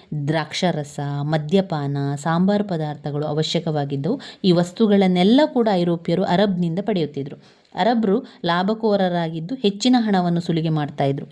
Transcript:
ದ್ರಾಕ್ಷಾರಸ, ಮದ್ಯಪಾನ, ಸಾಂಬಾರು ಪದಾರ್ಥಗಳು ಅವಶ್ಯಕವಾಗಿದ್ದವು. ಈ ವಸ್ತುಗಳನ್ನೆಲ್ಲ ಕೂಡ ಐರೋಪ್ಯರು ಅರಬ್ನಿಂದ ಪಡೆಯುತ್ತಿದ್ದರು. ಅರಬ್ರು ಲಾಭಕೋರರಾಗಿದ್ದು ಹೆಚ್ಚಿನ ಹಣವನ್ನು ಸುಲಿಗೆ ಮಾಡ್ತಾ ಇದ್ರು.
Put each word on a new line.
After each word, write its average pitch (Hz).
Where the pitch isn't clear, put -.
ದ್ರಾಕ್ಷಾರಸ, 151
ಮದ್ಯಪಾನ, 151
ಸಾಂಬಾರು 180
ಪದಾರ್ಥಗಳು 151
ಅವಶ್ಯಕವಾಗಿದ್ದವು. 151
ಈ 196
ವಸ್ತುಗಳನ್ನೆಲ್ಲ 190
ಕೂಡ 254
ಐರೋಪ್ಯರು 175
ಅರಬ್ನಿಂದ 175
ಪಡೆಯುತ್ತಿದ್ದರು. 147
ಅರಬ್ರು 220
ಲಾಭಕೋರರಾಗಿದ್ದು 180
ಹೆಚ್ಚಿನ 208
ಹಣವನ್ನು 180
ಸುಲಿಗೆ 165
ಮಾಡ್ತಾ 147
ಇದ್ರು. 139